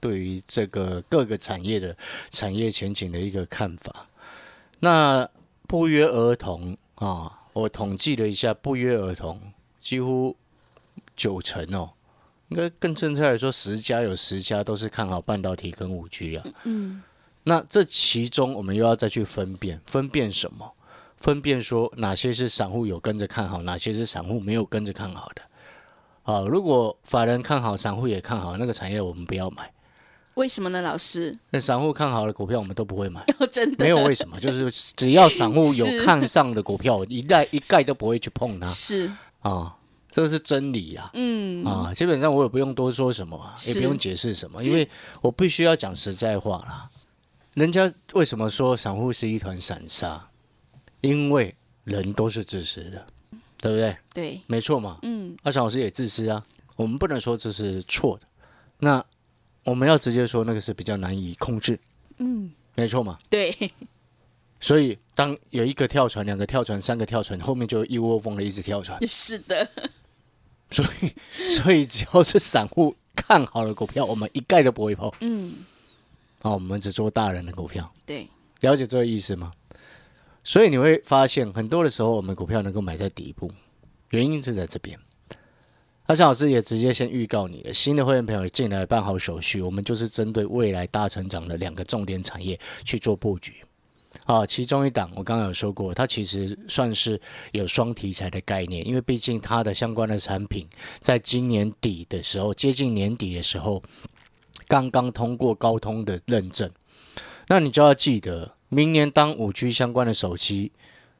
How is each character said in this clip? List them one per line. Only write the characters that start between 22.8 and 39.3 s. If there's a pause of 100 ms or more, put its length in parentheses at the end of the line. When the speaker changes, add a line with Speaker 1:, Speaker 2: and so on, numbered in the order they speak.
Speaker 1:
有
跟
着
看
好，
哪
些
是
散
户
没
有
跟
着
看
好
的。 (800)
啊，
如
果
法
人
看
好，
散
户
也
看
好，
那
个
产
业
我
们
不
要
买。 (600)
Speaker 2:
为
什
么
呢，
老
师？ (140)
Speaker 1:
那
散
户
看
好
的
股
票
我
们
都
不
会
买。
Speaker 2:
<laughs>
哦，
真
的？
Speaker 1:
没
有
为
什
么，
就
是 (260)
只
要
散
户 (100)
有
Speaker 2:
是。
Speaker 1:
看
上
的
股
票，
我
一
概，
一
概
都
不
会
去
碰
它。
Speaker 2:
是。 (300)